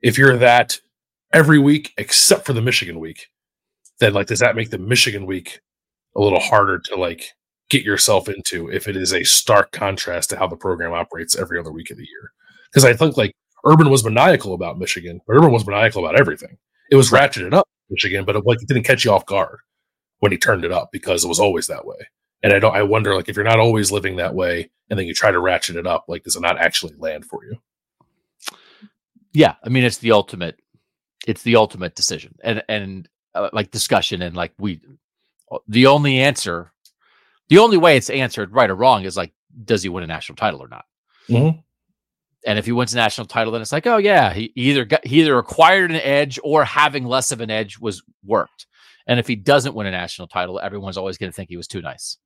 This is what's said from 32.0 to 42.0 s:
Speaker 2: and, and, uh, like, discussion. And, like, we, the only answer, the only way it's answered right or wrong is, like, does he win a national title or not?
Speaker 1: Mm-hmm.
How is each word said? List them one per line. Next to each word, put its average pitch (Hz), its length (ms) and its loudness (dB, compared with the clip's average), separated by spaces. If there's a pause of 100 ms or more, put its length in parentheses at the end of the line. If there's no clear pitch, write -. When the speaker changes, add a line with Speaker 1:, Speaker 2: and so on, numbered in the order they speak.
Speaker 2:
and, 110 240 -4
and, 95 400 -10 (260)
uh, 95 180 -6
like, 104 180 -6
discussion. 104 500 -2
And, 87 160 -10
like, 87 220 -8
we, 92 220 -8 (840)
the 117 200 4
only 139 340 4
answer, 92 500 -4 (800)
the 160 100 8
only 220 200 6
way 160 180 6
it's - 140 -2
answered 113 420 -6
right 113 180 2
or 95 40 -2
wrong 110 300 2
is, 95 120 -8
like, 87 160 -6 (320)
does 101 180 -2
he 95 60 -8
win 87 160 -10
a - 20 -12
national 78 300 -12
title 80 260 -4
or 65 60 -20
not? 60 160 -20 (440)
Speaker 1:
Mm-hmm. 151 320 0 (880)